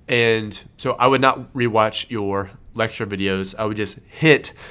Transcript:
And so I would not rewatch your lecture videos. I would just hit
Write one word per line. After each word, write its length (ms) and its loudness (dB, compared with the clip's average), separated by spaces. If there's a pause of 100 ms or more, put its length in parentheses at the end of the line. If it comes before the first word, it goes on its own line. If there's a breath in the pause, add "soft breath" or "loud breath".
And 520 0 (140)
so 240 -4
I 80 6
would 140 4
not 320 2
rewatch 560 0
your 420 -4 (220)
lecture 340 -4
videos. 500 -4
I 80 -4
would 120 -4
just 220 -6 (100)
hit 420 2 (200 loud breath)